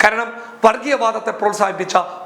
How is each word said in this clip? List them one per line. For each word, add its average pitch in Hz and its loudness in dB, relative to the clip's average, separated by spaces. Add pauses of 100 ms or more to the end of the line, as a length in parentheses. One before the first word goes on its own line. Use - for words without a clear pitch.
കാരണം 226 2 (320)
വർഗീയവാദത്തെ 226 2
പ്രോത്സാഹിപ്പിച്ച 196 -2 (300)